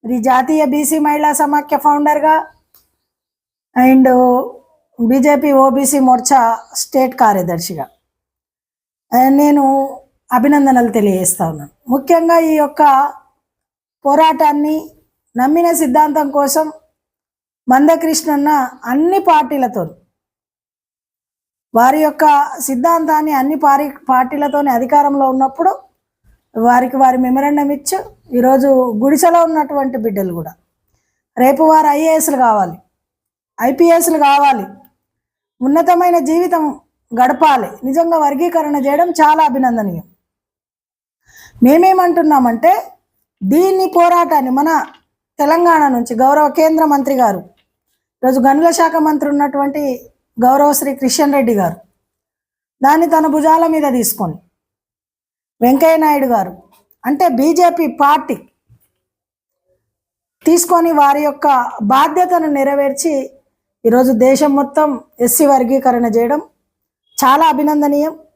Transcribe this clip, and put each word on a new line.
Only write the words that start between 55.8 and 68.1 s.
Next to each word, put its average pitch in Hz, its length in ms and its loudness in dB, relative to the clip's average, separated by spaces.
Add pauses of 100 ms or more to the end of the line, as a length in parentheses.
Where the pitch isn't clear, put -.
నాయుడు 285 300 0
గారు 190 200 -4 (520)
అంటే 294 220 0 (120)
బీజేపీ 339 480 0 (140)
పార్టీ 285 360 0 (2000)
తీసుకొని 339 440 2 (100)
వారి 285 280 2
యొక్క 294 180 -6 (460)
బాధ్యతను 320 640 0
నెరవేర్చి 277 580 -2 (720)
ఈరోజు 247 280 2 (140)
దేశం 269 320 2
మొత్తం 285 300 -2 (360)
ఎస్సీ 247 280 0
వర్గీకరణ 254 540 0 (100)
చేయడం 240 240 -2 (800)
చాలా 277 340 2
అభినందనీయం. 294 640 -2 (220)